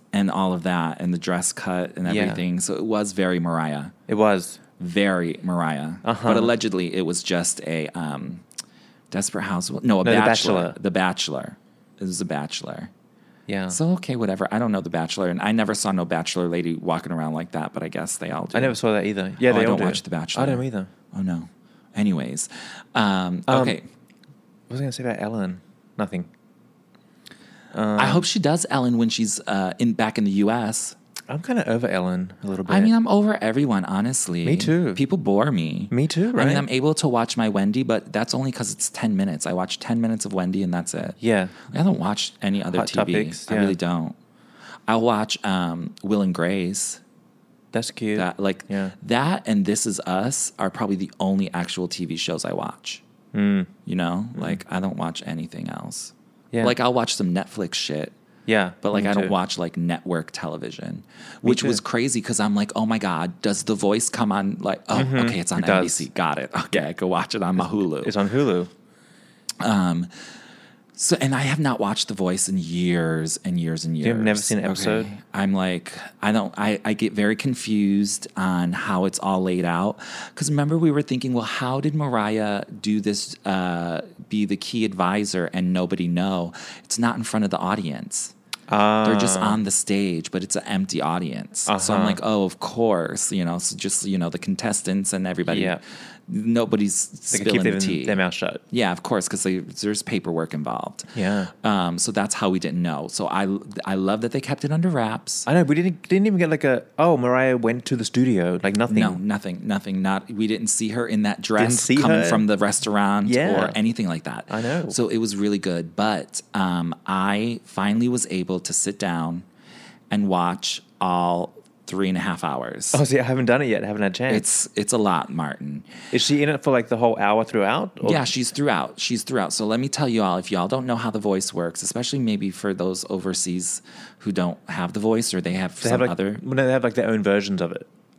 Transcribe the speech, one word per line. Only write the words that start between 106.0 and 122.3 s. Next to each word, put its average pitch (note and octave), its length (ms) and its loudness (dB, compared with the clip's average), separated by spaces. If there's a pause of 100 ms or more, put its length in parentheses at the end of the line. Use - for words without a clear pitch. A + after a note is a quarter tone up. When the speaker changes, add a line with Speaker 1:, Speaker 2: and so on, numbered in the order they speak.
Speaker 2:
didn't G3 180 4
even G3+ 120 4
get, E3+ 120 4
like, D#3 140 2
a, C3 180 4 (160)
"Oh, D#3+ 180 6
Mariah B2+ 400 4
went A#2 300 0
to C3+ 100 0
the A2+ 80 -2
studio." F#2+ 580 4
Like, G2 140 2
nothing. A2 220 2
Speaker 1:
No, G#2 160 4
nothing, G2 500 -4
nothing. G2 380 -2
Not, F#2+ 280 0
we A2 160 0
didn't A2 220 -2
see A2+ 220 0
her A#2+ 160 -2
in G#2+ 160 2
that G#2 200 0
dress A2 260 4
Speaker 2:
Didn't A#2+ 120 2
see - 160 4
Speaker 1:
coming A2 220 6
Speaker 2:
her. - 60 4
Speaker 1:
from G#2+ 240 4
the G#2 100 4
restaurant G2+ 680 2
Speaker 2:
Yeah. D3+ 360 4
Speaker 1:
or - 100 0
anything A2 340 0
like E2 160 -4
that. A1+ 260 -10
Speaker 2:
I G#2+ 120 -2
know. D3 260 -2
Speaker 1:
So A2+ 200 0
it A2+ 100 0
was G#2 180 -2
really G2+ 220 2
good. E2+ 380 -4
But, G2+ 460 -2 (120)
um, F2 400 0 (120)
I G2+ 580 0
finally G#2 440 0
was B2 220 0
able F#2 300 -2
to - 120 -6
sit - 260 -2
down E2+ 440 -2 (680)
and G2+ 180 2
watch F2+ 540 0 (180)
all F2 520 2 (340)
three F#2+ 220 -2
and F#2 100 0
a - 20 -4
half F2 220 -4